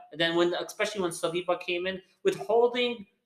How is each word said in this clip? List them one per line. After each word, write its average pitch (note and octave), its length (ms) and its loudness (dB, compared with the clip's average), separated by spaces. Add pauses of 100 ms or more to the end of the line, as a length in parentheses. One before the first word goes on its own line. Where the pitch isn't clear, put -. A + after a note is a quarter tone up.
(100)
And D3+ 100 -8
then E3 140 2
when, F3 200 4
especially F#3+ 480 -4
when E3+ 80 0
Saliba F3 500 -2
came F3+ 260 -4
in, F#3+ 140 -6 (240)
with F#3+ 120 2
Holding, A#3+ 680 2 (200)